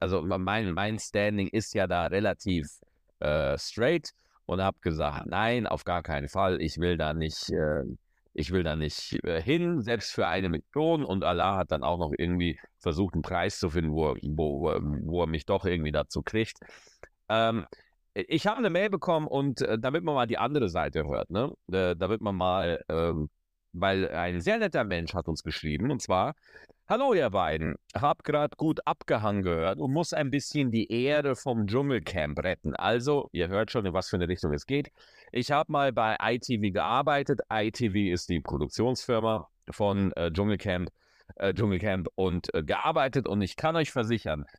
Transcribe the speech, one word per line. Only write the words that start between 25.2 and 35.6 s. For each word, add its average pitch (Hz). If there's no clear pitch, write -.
uns 78
geschrieben 78
und 139
zwar: 101
„Hallo 247
ihr 135
beiden, 80
hab 143
grad 147
gut 156
abgehangen 107
gehört 85
und 139
muss 165
ein 143
bisschen 139
die 110
Ehre 139
vom 117
Dschungelcamp 98
retten.“ 87
Also, 123
ihr 85
hört 101
schon, 107
in 82
was 92
für 104
eine 87
Richtung 90
es 73
geht. 143
„Ich 123
hab 151